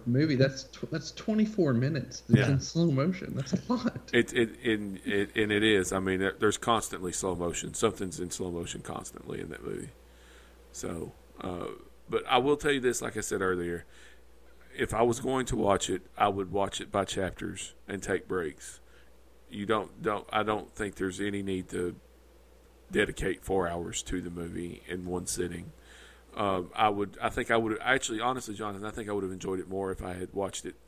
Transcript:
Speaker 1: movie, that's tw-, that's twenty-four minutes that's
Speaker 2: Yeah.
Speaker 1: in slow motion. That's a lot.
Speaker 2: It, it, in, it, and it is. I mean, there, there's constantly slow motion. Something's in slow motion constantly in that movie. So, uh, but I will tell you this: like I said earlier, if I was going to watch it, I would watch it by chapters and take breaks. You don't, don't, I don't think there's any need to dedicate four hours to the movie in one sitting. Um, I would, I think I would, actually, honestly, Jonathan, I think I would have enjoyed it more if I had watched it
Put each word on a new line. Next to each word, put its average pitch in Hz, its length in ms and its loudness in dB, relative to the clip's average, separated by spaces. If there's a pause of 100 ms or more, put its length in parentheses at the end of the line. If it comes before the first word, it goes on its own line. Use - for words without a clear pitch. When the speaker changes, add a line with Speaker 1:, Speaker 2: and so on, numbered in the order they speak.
Speaker 1:
movie, 135 300 4
that's 131 300 2
tw-, - 260 -10
that's 156 200 -4
twenty-four 214 600 2
minutes 131 540 0
that's 107 140 6
Speaker 2:
Yeah. 101 140 4
Speaker 1:
in 131 40 2
slow 165 320 2
motion. 147 420 0
That's 135 200 -2
a 180 60 2 (140)
lot. - 380 -2
Speaker 2:
It, 117 220 4
it, 113 280 2
in, 104 440 0
it, 101 320 0
and 107 160 4
it 104 100 6
is. 98 300 6
I 95 80 2
mean, 92 180 2
there, 95 180 2
there's 107 200 4
constantly 95 560 0
slow 92 200 -2
motion. 87 400 -4
Something's 95 460 0
in 90 100 -6
slow 92 220 -6
motion 85 300 -6
constantly - 580 -10
in - 120 -8
that - 140 -10
movie. - 260 -8 (840)
So, 87 400 -8 (260)
uh, 90 280 -6 (420)
but 110 180 0
I 123 120 6
will 143 180 4
tell 147 160 2
you 135 80 0
this: 120 200 2
like 120 140 -4
I 107 60 -2
said 101 200 -2
earlier, 87 440 0 (920)
if 123 160 0
I 110 100 2
was 120 180 4
going 131 240 0
to 120 100 -2
watch 98 340 4
it, 92 120 0 (160)
I 101 100 6
would 98 240 0
watch 98 300 0
it 95 100 -10
by 98 140 4
chapters - 680 -4 (140)
and 95 160 -6
take 95 240 -2
breaks. 85 540 -4 (680)
You 101 160 -6
don't, 107 380 0
don't, 104 260 -2
I 107 140 2
don't 107 320 0
think 101 200 -4
there's 95 260 -2
any 101 200 0
need 95 280 -2
to 90 260 -2 (960)
dedicate - 540 0
four 92 240 4
hours 87 340 -4
to 92 160 -4
the 87 100 -6
movie 87 600 -8
in 90 160 -6
one 90 200 -2
sitting. 87 460 -4 (640)
Um, 95 400 0
I 110 140 6
would, 101 300 -2
I 117 100 0
think 120 200 -2
I 117 80 6
would, 110 240 2
actually, 120 400 0
honestly, 120 320 -2
Jonathan, 101 320 -6
I 107 60 -6
think 104 180 -8
I - 20 -4
would 101 120 0
have 92 80 -2
enjoyed 92 280 -4
it 80 80 -8
more 95 240 -4
if 92 120 -6
I 90 100 -4
had 92 220 -8
watched 95 320 -4
it - 80 -10 (120)